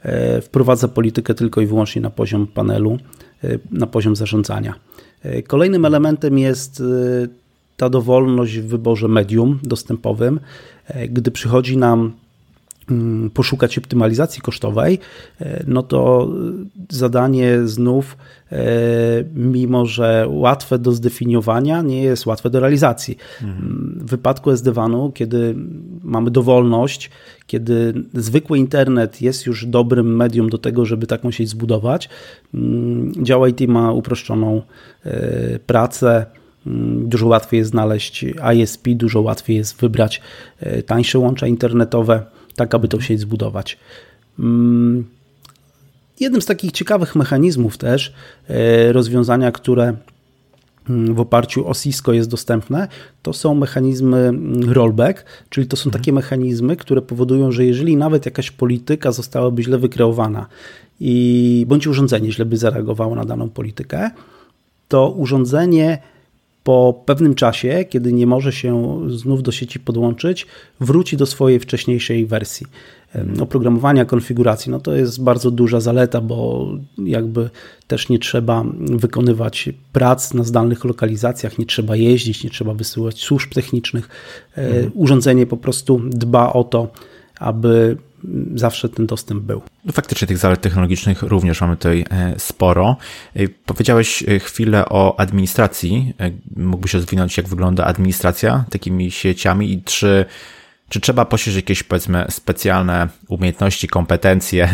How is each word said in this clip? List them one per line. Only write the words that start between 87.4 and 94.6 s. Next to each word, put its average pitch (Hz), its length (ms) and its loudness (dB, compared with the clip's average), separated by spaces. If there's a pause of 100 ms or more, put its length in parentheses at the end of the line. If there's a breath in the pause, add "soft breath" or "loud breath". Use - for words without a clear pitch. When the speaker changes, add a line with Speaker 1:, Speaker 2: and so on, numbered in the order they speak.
Speaker 1:
zawsze 117 340 -2
ten 113 160 -2
dostęp 107 380 -6
był. 104 180 -6 (240)
Speaker 2:
No 175 60 -6
faktycznie - 360 -2
tych 92 100 0
zalet 92 240 2
technologicznych 92 640 0
również 92 380 2
mamy 87 140 2
tutaj, 85 340 0
e, 90 280 0
sporo. 95 600 2 (380 loud breath)
E, 101 120 0 (180)
powiedziałeś, 113 640 2
e, 101 120 2
chwilę 107 460 0